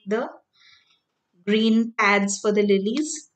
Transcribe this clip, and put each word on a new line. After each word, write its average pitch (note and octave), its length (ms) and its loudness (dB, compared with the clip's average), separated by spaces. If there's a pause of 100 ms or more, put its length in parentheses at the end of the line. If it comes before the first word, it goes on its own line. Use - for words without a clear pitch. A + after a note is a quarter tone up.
the A3+ 240 -4 (1160)
green A3 520 2
pads G3+ 400 2
for G#3+ 140 -2
the G#3 100 2
lilies G#3 720 -2